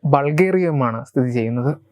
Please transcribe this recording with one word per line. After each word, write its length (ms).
ബൾഗേറിയയുമാണ് 840
സ്ഥിതി 300
ചെയ്യുന്നത്. 340